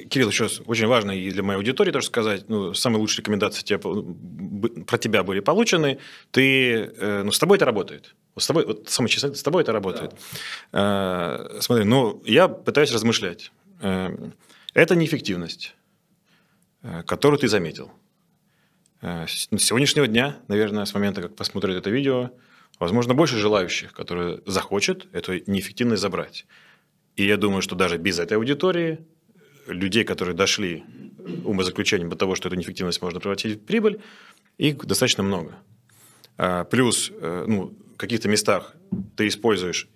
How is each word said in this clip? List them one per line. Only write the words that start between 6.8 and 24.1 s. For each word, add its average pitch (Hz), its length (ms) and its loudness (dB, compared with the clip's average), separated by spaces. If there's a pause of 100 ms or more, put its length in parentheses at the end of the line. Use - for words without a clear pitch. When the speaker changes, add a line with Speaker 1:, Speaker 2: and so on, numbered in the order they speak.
Speaker 1:
э, 101 260 -2
ну, 101 80 -2
с - 80 0
тобой 185 180 6
это 156 80 2
работает. - 500 -2 (200)
Вот - 80 -6
с - 40 0
тобой, 147 180 2
вот 107 240 -6
самое 123 220 2
честное, 143 220 -2
с - 100 -10
тобой 160 200 2
это 120 100 0
работает. 92 400 -4 (580)
Speaker 2:
Да. 92 800 0
Speaker 1:
Э, 104 100 -12
смотри, 117 220 4
ну, 113 420 4
я 139 220 6
пытаюсь 135 460 0
размышлять. 107 580 -2 (300)
Э, 92 340 -2 (600)
это 170 200 6
неэффективность, 117 800 -2 (1080)
э, 87 200 -10
которую 139 360 4
ты 123 100 2
заметил. 82 420 -2 (1080)
Э, 85 260 -8
с, - 240 -6
с 98 120 0
сегодняшнего 139 440 2
дня, 120 300 0 (100)
наверное, 104 380 0
с 101 80 -6
момента, 101 280 -2
как 85 140 -10
посмотрят 95 400 -2
это 92 140 -4
видео, 127 400 0 (500)
возможно, 120 340 2
больше 135 240 4
желающих, 104 560 0
которые 87 520 -6